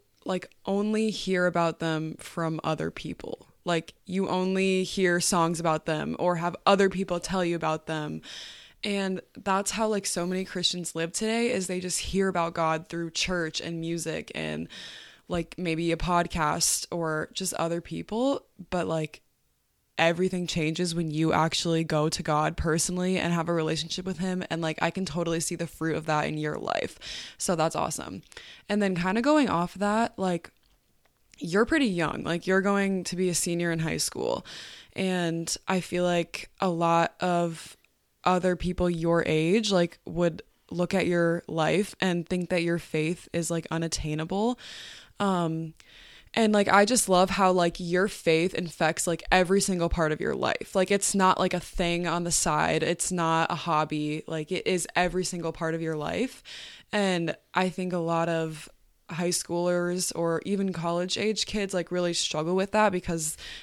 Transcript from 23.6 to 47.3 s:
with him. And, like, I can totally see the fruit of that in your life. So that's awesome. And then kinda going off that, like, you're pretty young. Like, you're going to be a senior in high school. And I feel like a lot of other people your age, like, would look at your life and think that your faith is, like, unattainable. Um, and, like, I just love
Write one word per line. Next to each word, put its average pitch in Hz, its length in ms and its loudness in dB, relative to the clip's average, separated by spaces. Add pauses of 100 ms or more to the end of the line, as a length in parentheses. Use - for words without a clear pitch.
with 185 140 -6
him. 185 320 -2
And, 165 100 -2
like, 160 220 -2
I 170 80 2
can 190 140 -4
totally 165 340 -2
see 170 160 -4
the 165 140 -6
fruit 160 260 -2
of 160 120 -4
that 151 200 0
in 156 100 -2
your 151 200 -4
life. - 420 -4 (400)
So - 160 0
that's 160 220 2
awesome. - 460 -4 (460)
And 208 140 2
then 190 140 2
kinda 185 260 2
going 294 260 6
off 170 260 0
that, 208 440 0
like, 180 320 -2 (880)
you're 196 280 2
pretty 302 200 4
young. 170 380 0
Like, 170 240 -2
you're 190 120 4
going 196 440 2
to 180 120 -6
be 180 120 0
a 175 60 0
senior 170 360 0
in 165 80 0
high 160 200 -2
school. - 460 -2 (500)
And 175 600 -2 (140)
I 185 120 2
feel 175 240 -2
like 175 460 -2 (100)
a 190 80 2
lot 170 520 2
of 175 560 -2 (480)
other 180 300 2
people 180 340 0
your 170 380 2
age, 180 460 2
like, 175 340 2
would 170 360 0 (280)
look 175 240 -2
at 185 120 2
your 170 420 2
life 165 520 0
and 175 280 0
think 180 220 -2
that 175 120 2
your 170 160 0
faith 160 540 -4
is, 170 180 -2
like, 165 200 -2
unattainable. 165 880 -2 (600)
Um, 165 560 0 (580)
and, 220 200 4
like, 202 160 4
I 202 160 8
just 226 240 2
love 185 220 6